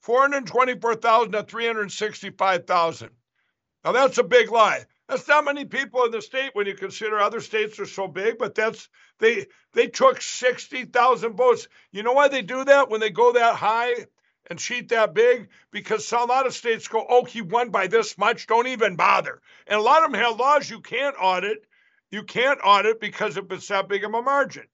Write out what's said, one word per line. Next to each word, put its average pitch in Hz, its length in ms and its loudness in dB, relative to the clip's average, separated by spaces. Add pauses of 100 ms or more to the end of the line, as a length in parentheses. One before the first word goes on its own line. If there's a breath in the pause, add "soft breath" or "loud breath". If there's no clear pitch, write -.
Four 247 180 0
hundred 277 260 0
twenty-four 233 500 -2
thousand 226 360 2
to 208 100 -4
three 226 240 -8
hundred 214 240 -4
sixty-five 190 760 -4
thousand. 165 440 -2 (720)
Now, 160 100 -2
that's 262 260 2
a 240 40 2
big 220 300 4
lie. 185 320 2 (240)
That's - 180 -6
not 294 200 4
many 285 180 -4
people 247 400 -4
in 226 80 -2
the 214 100 -8
state 269 300 -6
when 202 140 -4
you 196 80 -8
consider 214 440 -6
other 208 220 0
states 214 400 -6
are 190 60 -8
so 190 200 -6
big, 196 320 -4
but 214 160 -4
that's, 220 340 -4 (300 soft breath)
they, 220 280 2 (260 soft breath)
they 240 160 2
took 262 320 2
sixty - 640 -4
thousand 240 480 2
votes. 233 360 2 (220 soft breath)
You 196 120 -10
know 240 100 -2
why 285 160 6
they 269 140 -2
do 254 240 -6
that 277 240 6
when 214 100 -4
they 214 100 -2
go 233 220 2
that 233 240 4
high 233 360 -2 (580)
and 175 80 -10
cheat - 320 -8
that 220 240 2
big? 233 340 2 (220 soft breath)
Because - 420 -6
a 240 60 0
lot 247 280 0
of 233 60 -4
states 226 340 -4
go, 220 220 -4
"Oh, 247 160 6
he 233 160 -12
won 226 300 -2
by 190 160 0
this 214 320 0
much, 214 280 0
don't 233 200 0
even 220 280 -2
bother." 170 460 0 (260 soft breath)
And 208 140 0
a - 20 -2
lot 302 220 6
of 302 80 -2
them 202 80 -4
have 226 180 -2
laws 277 300 2
you 214 120 -14
can't 269 380 -6
audit. 185 460 -2 (460)
You 214 140 -10
can't 254 380 0
audit 202 380 2
because 202 380 -6
if 185 120 -12
it's 185 180 -12
that 196 200 -2
big 202 160 -4
of 214 80 -8
a 226 80 -2
margin. 254 540 -2